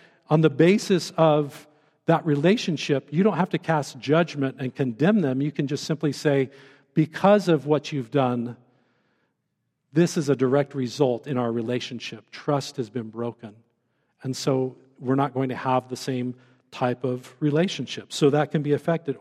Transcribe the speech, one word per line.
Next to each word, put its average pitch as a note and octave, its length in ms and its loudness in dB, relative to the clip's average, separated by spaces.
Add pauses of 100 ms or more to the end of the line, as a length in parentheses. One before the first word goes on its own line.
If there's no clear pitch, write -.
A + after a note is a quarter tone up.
(300)
on D#3 120 4
the D#3 80 6
basis E3+ 640 2
of D3+ 540 2 (400)
that E3 200 2
relationship, D3+ 840 0
you E3 120 2
don't G#3 140 2
have F3+ 140 0
to E3+ 60 -2
cast D3+ 400 -2
judgment C#3 600 0
and C3 160 -6
condemn C#3+ 460 2
them. C3 200 -2
You D3+ 120 -2
can C#3+ 140 -4
just C#3+ 180 -6
simply D3+ 260 -2
say, C#3 380 0 (440)
"Because F3+ 540 4
of D3+ 180 2
what D3 280 -2
you've C3 180 -6
done, B2 460 -2 (1400)
this E3 240 2
is D3 100 -2
a C#3 80 4
direct C3+ 400 0
result B2+ 520 -2
in C#3+ 100 -2
our A#2+ 140 0
relationship. A#2 800 -6
Trust - 460 -4
has A2+ 140 -6
been A2 200 -8
broken. A2+ 460 -10 (640)
And C3 140 -6
so C3 400 -2 (240)
we're C3+ 160 0
not C#3 180 0
going C3 160 -2
to B2 60 -6
have B2+ 320 -2
the B2 80 -8
same B2 400 -6 (360)
type B2 340 -4
of B2+ 340 -6
relationship." D3+ 720 -2
So D3 200 2
that C#3+ 200 0
can D#3 120 -2
be C#3+ 100 0
affected. D#3+ 480 -2